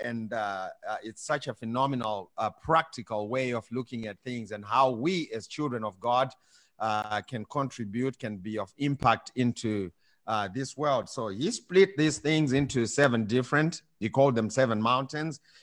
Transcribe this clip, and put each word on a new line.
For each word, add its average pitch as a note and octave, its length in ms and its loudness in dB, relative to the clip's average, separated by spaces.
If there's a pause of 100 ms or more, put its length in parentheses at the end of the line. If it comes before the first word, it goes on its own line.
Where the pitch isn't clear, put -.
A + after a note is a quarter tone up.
and, A2+ 300 -6
uh, G2+ 340 -4 (200)
uh, G#2+ 140 -6
it's G#2+ 220 -14
such D3 240 -2
a A#2+ 60 -6
phenomenal, A2+ 840 -2
uh, A2 120 0 (120)
practical A#2+ 680 -2
way B2+ 240 -2
of A#2 200 -4
looking A#2+ 340 -8
at G#2 160 -10
things A#2 300 -8
and G#2 120 -10
how B2+ 260 4
we C#3+ 440 -2
as A2 140 -8
children B2+ 340 -4
of G2+ 160 -8
God, B2 320 2 (480)
uh, G#2+ 440 -2
can A2 240 -8
contribute, B2 720 -4
can G#2+ 180 -6
be G#2 220 -8
of G2 200 -8
impact C3+ 560 0
into, A2 560 0 (360)
uh, G#2+ 280 -2
this C3 220 -6
world. C3+ 320 0
So A2+ 200 -6
he A2+ 220 -4
split F#3+ 460 4
these D3+ 220 2
things D3+ 340 4
into C3+ 340 2
seven A#2+ 380 4
different, B2+ 560 2 (180)
he G#2+ 120 -2
called C3+ 260 6
them A2 140 0
seven A2+ 300 2
mountains. C3+ 600 -2 (220)